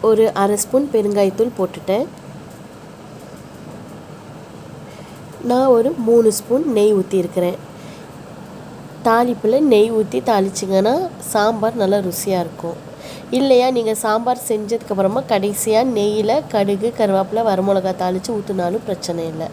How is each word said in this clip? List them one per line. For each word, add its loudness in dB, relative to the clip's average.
ஒரு 6
அரை 2
ஸ்பூன் 2
பெருங்காயத்தூள் 2
போட்டுட்டேன். -2
நான் 6
ஒரு 4
மூணு 8
ஸ்பூன் 0
நெய் 6
ஊத்தியிருக்கிறேன். 0
தாளிப்புல 2
நெய் 6
ஊத்தி 0
தாளிச்சிங்கன்னா 2
சாம்பார் 0
நல்லா 2
ருசியா -2
இருக்கும். -10
இல்லையா, 6
நீங்க 0
சாம்பார் 0
செஞ்சதுக்கு -2
அப்புறமா 2
கடைசியா 2
நெய்யில 2
கடுகு, 2
கருவேப்பிலை, 2
வரமிளகா 2
தாளிச்சு -2
ஊத்துனாலும் -2
பிரச்சனை -4
இல்லை. -8